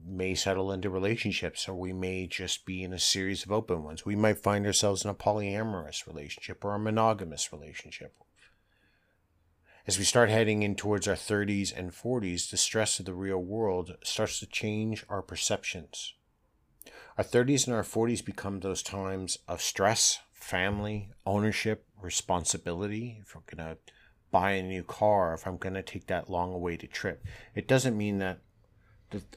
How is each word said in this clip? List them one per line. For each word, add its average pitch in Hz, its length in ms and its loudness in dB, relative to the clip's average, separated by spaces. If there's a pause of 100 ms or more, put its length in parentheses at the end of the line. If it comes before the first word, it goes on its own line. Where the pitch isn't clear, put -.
may 92 300 -2
settle 95 380 2
into 95 180 -2
relationships, 95 800 0
or 95 60 -6
we 92 180 -4
may 92 340 -2
just - 400 -6
be 92 160 -4
in 92 100 -6
a 92 60 -6
series 95 460 0
of 95 80 -4
open 95 320 0
ones. 78 200 -10
We 101 120 0
might 107 220 4
find 101 280 2
ourselves 101 380 2
in 104 60 -2
a 98 40 -2
polyamorous 101 960 -2
relationship 76 560 -12
or 101 100 0
a 104 60 0
monogamous 107 720 2
relationship. 76 640 -14 (1700)
As 95 100 0
we 101 80 0
start 120 240 8
heading 107 360 4
in 101 100 2
towards 101 320 0
our 98 80 4
thirties 101 560 0
and 90 240 -8
forties, 101 560 -4
the - 60 -6
stress - 420 2
of 92 60 -8
the 92 100 -6
real 95 240 -2
world 90 640 -2
starts - 380 -2
to 101 60 -12
change 107 640 -2
our 98 140 -4
perceptions. - 920 -4 (1000)
Our 104 80 0
thirties 127 440 4
and 120 80 0
our 107 80 0
forties 117 380 0
become 98 360 -6
those 92 240 -4
times 95 640 -4
of 85 160 -6
stress, - 560 4 (140)
family, 104 800 -2 (140)
ownership, 104 640 2 (140)
responsibility. 98 1200 -2
If - 140 -20
we're 80 100 -18
gonna 80 300 -10 (540)
buy 95 220 6
a 95 100 2
new 92 220 -4
car, 101 500 4
if 80 100 -8
I'm 92 120 -4
gonna 95 260 -4
take - 240 -10
that 87 240 -4
long 90 240 -2
awaited 87 380 -4
trip. - 340 -4 (280)
It - 120 -4
doesn't 127 320 4
mean 104 200 2
that 92 200 -2 (720)
the, 101 120 -6 (140)